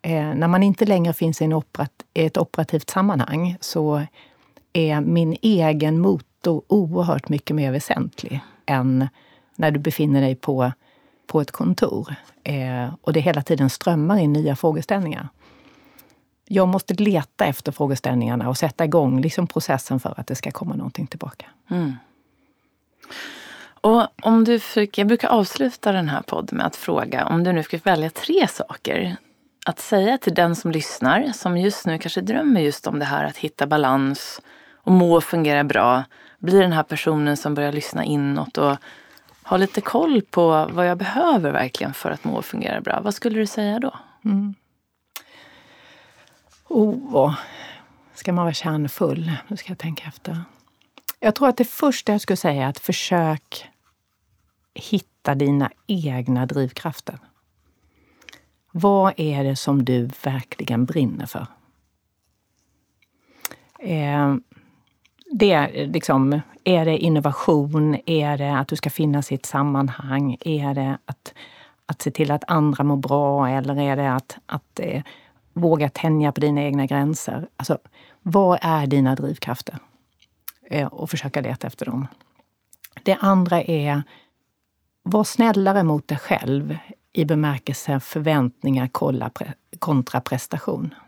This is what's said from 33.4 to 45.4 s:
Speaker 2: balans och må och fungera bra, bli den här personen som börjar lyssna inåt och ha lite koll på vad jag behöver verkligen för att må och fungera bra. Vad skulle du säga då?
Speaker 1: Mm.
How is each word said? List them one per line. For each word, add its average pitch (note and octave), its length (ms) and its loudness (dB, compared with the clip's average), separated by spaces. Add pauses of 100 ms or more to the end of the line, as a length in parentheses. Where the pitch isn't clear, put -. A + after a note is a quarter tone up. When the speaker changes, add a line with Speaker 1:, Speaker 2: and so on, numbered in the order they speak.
Speaker 2:
balans C#3 760 0 (320)
och - 180 -2
må F3 240 8
och D#3+ 80 6
fungera D3 400 2
bra, B2 400 4 (360)
bli F#3 200 4
den F3+ 120 6
här D#3 120 2
personen D3+ 540 0
som D3 180 -4
börjar C#3+ 160 -2
lyssna - 320 -6
inåt C#3+ 540 -2
och C#3+ 180 2 (680)
ha F#3 140 0
lite G3 240 0
koll C4+ 400 2
på D#3+ 500 2
vad F3 160 2
jag F3 100 0
behöver G3 540 0
verkligen C3 420 -2
för - 180 -6
att - 120 -10
må - 100 -4
och - 120 -4
fungera - 360 -6
bra. - 200 -4
Vad G3+ 120 -4
skulle A3 260 -4
du G#3+ 80 0
säga G#3 320 -4
då? C4 140 -6 (320)
Speaker 1:
Mm. G3+ 300 -2 (2000)